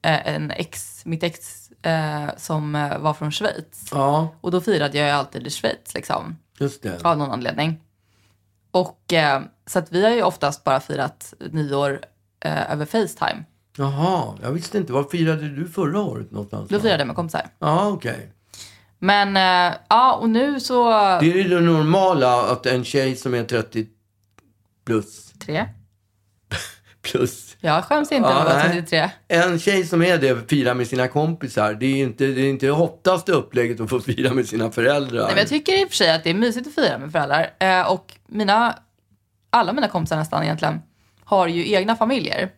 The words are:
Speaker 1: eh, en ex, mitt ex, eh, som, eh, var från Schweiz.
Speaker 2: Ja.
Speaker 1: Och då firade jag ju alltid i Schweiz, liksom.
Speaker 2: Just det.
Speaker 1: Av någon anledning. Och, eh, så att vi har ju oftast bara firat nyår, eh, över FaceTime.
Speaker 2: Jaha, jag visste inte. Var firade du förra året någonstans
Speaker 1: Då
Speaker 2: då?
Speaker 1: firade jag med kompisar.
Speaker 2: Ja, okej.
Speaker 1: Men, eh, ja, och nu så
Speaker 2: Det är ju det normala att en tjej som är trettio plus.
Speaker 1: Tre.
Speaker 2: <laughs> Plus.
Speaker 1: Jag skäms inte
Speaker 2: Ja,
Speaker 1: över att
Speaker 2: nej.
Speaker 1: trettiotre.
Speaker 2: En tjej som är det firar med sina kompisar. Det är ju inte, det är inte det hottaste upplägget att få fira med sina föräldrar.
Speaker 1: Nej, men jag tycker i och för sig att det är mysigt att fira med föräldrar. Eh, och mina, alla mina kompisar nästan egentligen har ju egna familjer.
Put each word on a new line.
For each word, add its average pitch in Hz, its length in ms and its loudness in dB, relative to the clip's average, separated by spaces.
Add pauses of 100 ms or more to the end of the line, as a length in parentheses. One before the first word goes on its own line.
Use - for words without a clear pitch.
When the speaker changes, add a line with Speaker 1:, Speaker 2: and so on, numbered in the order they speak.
Speaker 1:
eh, 160 340 0
en 151 160 -6
ex, - 540 -12
mitt 165 180 -6
ex, - 480 -10
eh, 156 540 -4 (120)
som, 151 380 -4
eh, 143 220 -2
var 151 160 -2
från 151 180 -4
Schweiz. - 600 -6
Speaker 2:
Ja. 143 360 2 (140)
Speaker 1:
Och 180 100 -4
då 180 100 0
firade 147 360 0
jag 147 100 2
ju 143 60 2
alltid 135 340 -4
i - 20 -8
Schweiz, - 460 -6
liksom. - 420 -6 (220)
Speaker 2:
Just 139 240 -4
det. 92 220 -8
Speaker 1:
Av 170 120 2
någon 143 140 -4
anledning. 143 480 -4 (920)
Och, - 420 -2
eh, 147 280 2 (240)
så - 140 -2
att 160 120 -8
vi 175 120 2
har 220 80 4
ju 233 120 0
oftast 151 400 -2
bara 135 160 2
firat - 540 -8 (180)
nyår, 143 480 -2 (460)
eh, 151 260 -2
över 151 140 -4
FaceTime. 180 580 -4 (340)
Speaker 2:
Jaha, 139 640 -2
jag 120 100 -6
visste 170 260 -6
inte. 139 160 -4
Var 139 100 0
firade 160 460 -2
du 143 180 -8
förra 175 340 -2
året 113 300 -6
någonstans 104 380 -10
Speaker 1:
Då 196 60 -2
Speaker 2:
då? 208 60 0
Speaker 1:
firade 202 180 2
jag 139 80 -2
med - 80 -10
kompisar. 165 260 -6 (180)
Speaker 2:
Ja, 165 280 2
okej. 120 440 -8 (680)
Speaker 1:
Men, 196 380 2
eh, 180 400 4 (120)
ja, 247 260 6
och 226 140 -2
nu 269 300 2
så 240 320 2
Speaker 2:
Det 185 400 4
är 180 40 0
ju 190 80 4
det 175 180 2
normala 160 800 4
att 120 240 0
en 127 180 2
tjej 131 320 0
som 127 180 -4
är 120 100 0
trettio 113 420 -4 (1000)
plus. - 480 -4 (120)
Speaker 1:
Tre. 175 240 -4
Speaker 2:
<laughs> - 1300 -16
Plus. - 580 -4
Speaker 1:
Jag 160 240 2
skäms 294 280 0
inte 240 180 4
Speaker 2:
Ja, 135 120 4
Speaker 1:
över 156 100 2
att 139 60 4
Speaker 2:
nej. 160 140 4
Speaker 1:
trettiotre. 170 400 0 (160)
Speaker 2:
En 170 320 2
tjej 190 260 2
som 165 160 2
är 175 160 4
det 127 320 0
firar 127 240 2
med 123 140 -2
sina 127 200 0
kompisar. 131 680 0
Det 113 120 -4
är 135 100 2
ju 139 80 0
inte, 131 220 0
det 135 160 0
är 135 80 2
inte 135 160 -2
det 139 60 4
hottaste 170 600 0
upplägget 120 480 0
att 107 100 -4
få 123 100 0
fira 127 340 -2
med 123 140 0
sina 110 240 -2
föräldrar. 123 520 0
Speaker 1:
Nej, 104 80 -2
men - 60 0
jag 208 100 2
tycker 349 340 0
i 392 40 2
och 370 40 -12
för - 60 -8
sig 170 200 2
att 160 80 -4
det 165 60 -2
är 170 40 0
mysigt 233 340 -2
att 294 80 -12
fira 175 220 2
med 143 140 -12
föräldrar. 151 380 0 (100)
Eh, 185 320 2
och 185 220 -4 (140)
mina, 214 480 0 (720)
alla 208 240 2
mina 277 140 0
kompisar 160 300 -2
nästan 160 260 -2
egentligen 160 380 -2 (420)
har 185 240 2
ju 170 260 -2
egna 202 220 2
familjer. 220 640 -2